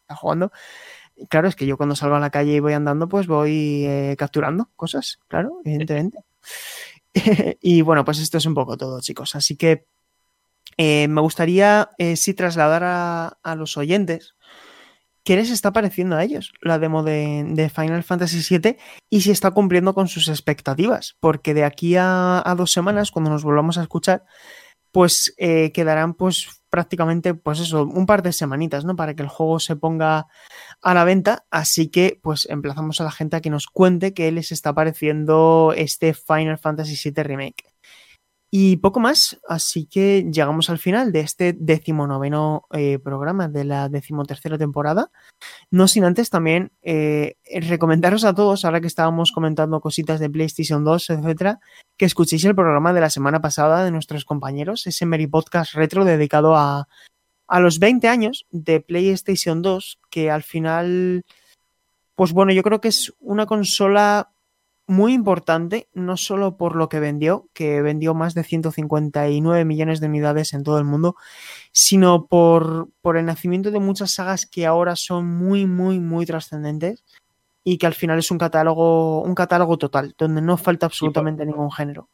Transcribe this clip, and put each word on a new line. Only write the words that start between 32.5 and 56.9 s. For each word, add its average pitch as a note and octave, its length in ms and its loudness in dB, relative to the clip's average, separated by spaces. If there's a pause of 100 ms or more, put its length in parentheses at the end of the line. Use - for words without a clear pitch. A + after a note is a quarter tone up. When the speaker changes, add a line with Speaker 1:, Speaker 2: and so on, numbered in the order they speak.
Speaker 1:
a - 20 -4
la D#3 60 -6
gente D#3 260 -6
a D#3+ 60 -4
que D#3+ 80 -4
nos D3 160 -4
cuente F#3 480 2
qué D#3+ 180 0
les E3 180 -6
está D#3 240 -4
pareciendo D#3 1040 2
este D#3+ 380 -2
Final D#3 420 -2
Fantasy D3+ 400 -6
siete D3+ 260 -6
Remake. C#3 420 -8 (840)
Y F#3+ 280 4
poco G3 200 2
más, A#3 480 2
así E3 380 -4
que G3 380 2 (100)
llegamos D3+ 380 0
al E3+ 80 -4
final G#3 340 0
de D#3+ 80 0
este F3 320 -2
decimonoveno, D3+ 1120 -2 (100)
eh, C#3+ 260 -2
programa C#3+ 480 -4
de D3 180 -4
la C#3 260 -4
decimotercera C#3+ 640 -8
temporada. D3+ 540 -2 (600)
No F#3 160 6
sin G3 180 4
antes F3+ 260 2
también, E3 500 0
eh, D3+ 540 -2 (260)
recomendaros E3+ 640 2
a G3 100 4
todos, G3+ 300 2
ahora E3 160 0
que E3+ 60 -6
estábamos E3 460 0
comentando D#3 500 -2
cositas D#3 360 -4
de D3+ 120 -2
PlayStation D#3 520 -2
dos, E3 280 0
etcétera, E3 500 -2 (380)
que F#3+ 80 2
escuchéis E3 400 2
el G#3 80 4
programa E3+ 400 2
de F3 80 4
la D#3 80 2
semana D3 320 0
pasada D#3 420 2
de F#3 60 0
nuestros D3+ 340 -6
compañeros, D3 640 -6
ese F3+ 180 -6
Meri D#3+ 220 0
Podcast D#3+ 480 -2
Retro D#3+ 320 2
dedicado D#3 500 4
a, C#3+ 320 0 (600)